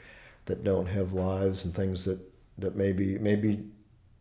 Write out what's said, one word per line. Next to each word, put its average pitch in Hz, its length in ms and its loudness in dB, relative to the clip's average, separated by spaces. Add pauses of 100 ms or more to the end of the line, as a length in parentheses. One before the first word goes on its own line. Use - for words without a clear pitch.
(460)
that - 180 -4
don't 92 220 2
have 95 260 0
lives 95 500 0
and 87 120 -4
things 95 320 -2
that, 95 140 -2 (360)
that 98 180 -4
maybe, 98 440 2
maybe 104 460 2 (560)